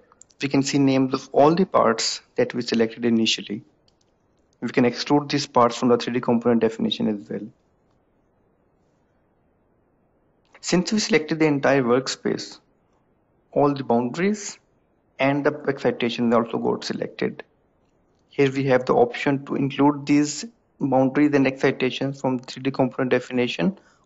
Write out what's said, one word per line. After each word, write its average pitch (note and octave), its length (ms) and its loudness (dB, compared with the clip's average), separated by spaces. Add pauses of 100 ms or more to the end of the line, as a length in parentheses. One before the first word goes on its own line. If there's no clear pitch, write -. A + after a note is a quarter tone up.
(420)
we C#3 60 -4
can C#3 160 2
see C#3+ 140 0
names C3+ 360 2
of C3+ 160 -8
all D3+ 240 6
the F#3 100 2
parts A#2 580 0 (120)
that B2 180 0
we B2 80 -4
selected A2+ 440 -2
initially. A2+ 580 0 (1000)
We A#2+ 100 -6
can B2+ 120 2
extrude C#3+ 480 2
these C#3 160 -2
parts A#2+ 300 2
from B2+ 140 2
the A#2+ 60 6
three A#2+ 180 -4
D B2+ 60 0
component A#2 400 2
definition A2+ 460 -2
as G2+ 240 -6
well. G#2+ 160 -8 (3250)
Since - 320 0
we G#3+ 60 0
selected D#3+ 400 0
the D#3 80 4
entire C#3 380 2
workspace, - 760 -2 (920)
all C#3+ 220 2
the C3+ 100 -8
boundaries B2+ 760 -2 (600)
and C#3 260 0
the D3 60 0 (160)
excitation A#2+ 680 -2
also A#2 240 0
got A#2+ 240 -2
selected. - 640 -8 (840)
Here C#3 220 2
we C3+ 140 -4
have B2+ 220 2
the C3+ 80 2
option C3+ 520 0
to D3 80 -8
include C#3 500 0
these D3 420 0 (340)
boundaries C3+ 520 2
and C3+ 140 4
excitations C3+ 720 -2
from B2+ 200 -2
three C3 240 -16
D C3+ 80 -2
component C3 400 -2
definition, B2+ 680 0 (280)